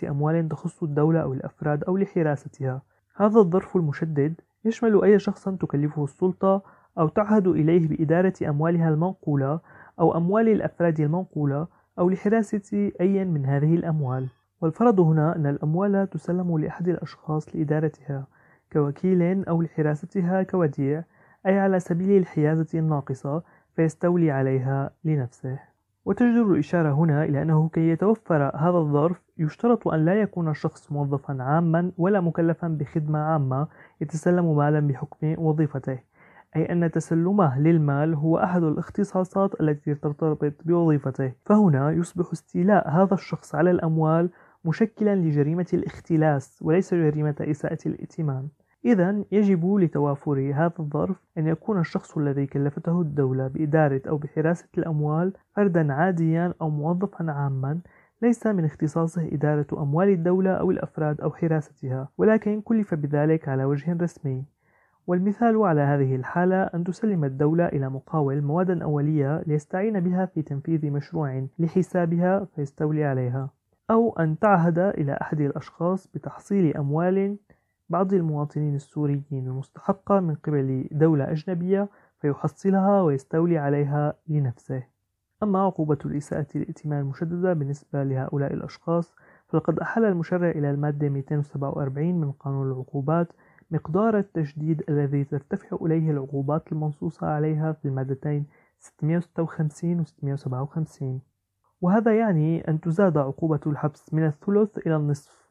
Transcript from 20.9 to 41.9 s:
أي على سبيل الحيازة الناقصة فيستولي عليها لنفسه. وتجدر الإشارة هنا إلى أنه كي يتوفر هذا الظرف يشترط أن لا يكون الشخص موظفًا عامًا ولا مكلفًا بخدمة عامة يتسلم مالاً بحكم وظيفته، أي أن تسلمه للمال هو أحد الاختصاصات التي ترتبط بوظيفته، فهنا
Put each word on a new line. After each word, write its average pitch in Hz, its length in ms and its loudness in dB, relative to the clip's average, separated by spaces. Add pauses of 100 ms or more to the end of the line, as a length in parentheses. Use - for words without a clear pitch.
أي 196 140 2
على 196 200 2
سبيل 185 380 2
الحيازة 160 600 0
الناقصة 147 640 -2 (320)
فيستولي 165 560 2
عليها 135 600 0 (140)
لنفسه. 139 540 -4 (460)
وتجدر 233 480 4
الإشارة 160 380 2
هنا 151 320 2
إلى 143 180 0
أنه 156 280 2
كي 165 200 2
يتوفر 165 540 2 (120)
هذا 175 220 2
الظرف 151 440 2 (160)
يشترط 214 500 0
أن 160 180 2
لا 196 160 2
يكون 175 280 -2
الشخص - 420 -6
موظفًا 143 520 -4
عامًا 170 540 2
ولا 190 220 2
مكلفًا 170 480 0
بخدمة 151 520 -4
عامة 151 480 0 (340)
يتسلم 165 540 0
مالاً 147 240 2
بحكم 147 580 -2
وظيفته، 151 640 -2 (560)
أي 160 160 -2
أن 170 200 0
تسلمه 165 680 2
للمال 151 540 2
هو 160 240 0
أحد 180 260 0
الاختصاصات 185 1000 -2
التي 151 340 0
ترتبط 147 580 -2 (120)
بوظيفته، 147 640 2 (140)
فهنا 160 460 4